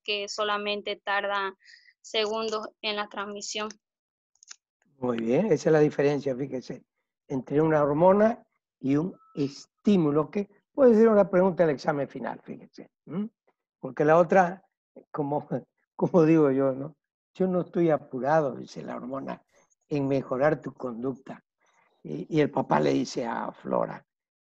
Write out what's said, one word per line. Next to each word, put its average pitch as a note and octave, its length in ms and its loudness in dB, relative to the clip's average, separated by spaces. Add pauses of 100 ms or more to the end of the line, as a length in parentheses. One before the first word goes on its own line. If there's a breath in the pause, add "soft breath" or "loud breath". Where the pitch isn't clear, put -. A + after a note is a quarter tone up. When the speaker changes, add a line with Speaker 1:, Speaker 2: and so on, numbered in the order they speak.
Speaker 1:
que G#3 240 -6
solamente G#3 680 -4
tarda G3+ 640 -4 (440 soft breath)
segundos A3 680 -4 (120)
en G#3+ 140 -4
la G#3 140 -6
transmisión. G#3 580 -10 (1300)
Speaker 2:
Muy B2 180 -4
bien, B2 300 0
esa E3 220 2
es D#3+ 40 6
la D#3 60 6
diferencia, C#3+ 560 0
fíjese, C3 500 -10 (420)
entre C#3+ 340 -2
una D#3 220 2
hormona F#3+ 580 4 (380)
y C3+ 160 0
un F3 220 -2 (180)
estímulo, D3 960 0
que G3+ 180 -6 (240 soft breath)
puede B3 220 6
ser A3+ 140 6
una G3+ 200 4
pregunta F3+ 360 2
del D3+ 100 2
examen C#3+ 320 -4
final, - 340 -10
fíjese, - 480 -18 (160)
¿m? G3+ 240 -8 (500)
Porque C3+ 260 -4
la D#3 120 6
otra, F3+ 460 2 (480)
como, D3 380 -6
<laughs> C3+ 180 -6 (280)
como E3 280 2
digo D#3 280 4
yo, C3+ 200 0
¿no? C#3 240 -10 (380)
"Yo F#3 140 -2
no F3+ 140 0
estoy E3+ 280 0
apurado", C#3 680 0
dice B2+ 260 -14
la B2 140 -12
hormona, B2+ 460 -10 (480)
"en C#3+ 180 -2
mejorar C#3 540 0
tu C3+ 120 -14
conducta". B2 680 -10 (580)
Y, D#3 360 -6
y - 20 2
el D3 100 2
papá D3+ 300 -2
le C#3+ 140 0
dice C3+ 320 -4
a A2+ 260 -8
Flora, - 520 -6 (420)